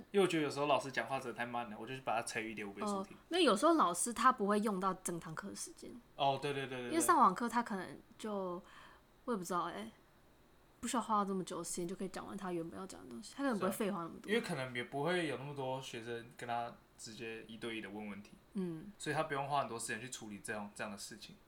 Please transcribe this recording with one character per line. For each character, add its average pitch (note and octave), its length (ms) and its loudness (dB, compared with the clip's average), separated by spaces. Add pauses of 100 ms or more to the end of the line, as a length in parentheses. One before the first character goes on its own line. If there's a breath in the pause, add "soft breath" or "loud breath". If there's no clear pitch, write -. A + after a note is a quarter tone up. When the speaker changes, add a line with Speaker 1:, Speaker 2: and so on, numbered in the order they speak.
(100)
Speaker 1:
因 G3+ 80 4
为 - 20 8
我 F3+ 60 8
觉 E3 100 2
得 D#3 60 4
有 C#3 80 2
时 C#3 100 -4
候 D3 60 4
老 C3+ 120 8
师 C3 140 -2
讲 A#2 140 0
话 C3+ 120 -2
真 B2+ 100 -4
的 G#2+ 80 -6
太 A#2+ 100 -2
慢 A#2+ 240 -4
了， G#2+ 80 -10
我 A2+ 80 -8
就 C3 160 -6
把 A2+ 140 2
它 A#2 100 2
乘 A2+ 180 -2
以 A2 60 -4
一 G#2+ 40 -6
点 G#2 140 -4
五 G2 40 -8
倍 G2+ 100 -10
速 G3+ 220 0
听。 - 120 -12
Speaker 2:
哦， - 120 -20
那 E4+ 100 2
有 C4+ 180 8
时 - 80 2
候 E4 100 8
老 F#3 200 6
师 A#3+ 180 0
他 B3+ 200 6
不 G#3 160 0
会 G#3 120 6
用 G3+ 200 0
到 F#3+ 140 2
整 F3+ 260 -4
堂 D#3+ 140 -10
课 G3 140 -6
的 G3+ 60 -8
时 F#3 180 -10
间。 - 180 -14 (260)
Speaker 1:
哦， C#3 260 4
对， C#3+ 100 0
对， C3+ 140 -2
对， B2+ 120 -4
对， B2 100 -4
对。 - 20 -4
Speaker 2:
因 D#4 60 2
为 E4+ 40 6
上 F4 160 8
网 G#3 180 10
课 A#3+ 140 0
他 A#3 140 2
可 A3 140 -2
能 E3 240 -6 (180)
就， F#3+ 440 -4 (640 loud breath)
我 B3 80 -2
也 A3 40 2
不 F3+ 60 -4
知 F3+ 100 -4
道 F3 120 2
欸， E3 260 -6 (880)
不 A#3+ 80 -6
需 B3 100 0
要 A3 60 2
花 G#3 220 4
这 G3 100 0
么 F#3 80 0
久 E3 160 -4
的 E3+ 60 -4
时 - 120 -4
间 F3 100 -2
就 F#3 100 -4
可 G3+ 80 -4
以 F#3 40 -4
讲 - 180 -8
完 G#3 100 -8
他 F#3 160 -4
原 E3+ 160 -4
本 F#3+ 100 -10
要 F#3+ 80 -8
讲 - 160 -14
的 - 60 -14
东 A#3 140 -10
西， - 140 -14
他 C#4 60 -4
可 C#4 60 2
能 A3 100 2
不 F3 60 0
会 F#3+ 80 4
废 G3+ 180 0
话 E3+ 120 -2
那 E3 60 -6
么 - 120 -10
多。 - 80 -10
Speaker 1:
是 - 0 -
啊。 G3+ 60 2
因 - 0 -
为 A#3 60 4
可 F3 140 -4
能 C3 200 -4
也 A#2+ 100 -2
不 C#3 200 -2
会 F3 220 4
有 C3 100 -2
那 B2+ 80 -8
么 C#3+ 100 -8
多 C3 280 -2
学 A#2 220 -8
生 A#2 320 -6
跟 B2 120 -8
他 A#2 240 -2 (240)
直 A2 180 -12
接 A2+ 320 -8
一 A2+ 100 -12
对 A2+ 200 -4
一 A2 40 -2
的 G2 100 -8
问 G#2+ 180 -8
问 G2+ 140 -10
题。 - 100 -18 (200)
Speaker 2:
嗯。 F3+ 460 -4
Speaker 1:
所 D3+ 140 -4
以 C#3+ 40 0
他 D#3 80 2
不 D3 100 -4
用 C#3 140 -2
花 C#3+ 120 4
很 A#2 80 -2
多 A2+ 80 -6
时 - 120 -6
间 A2+ 120 -2
去 B2 80 -8
处 A2+ 200 -8
理 G2+ 100 -8
这 A2+ 140 -8
样， G#2 240 -4
这 A#2 80 -4
样 G#2 80 -6
的 G2 40 -10
事 - 220 -10
情。 - 160 -16 (140)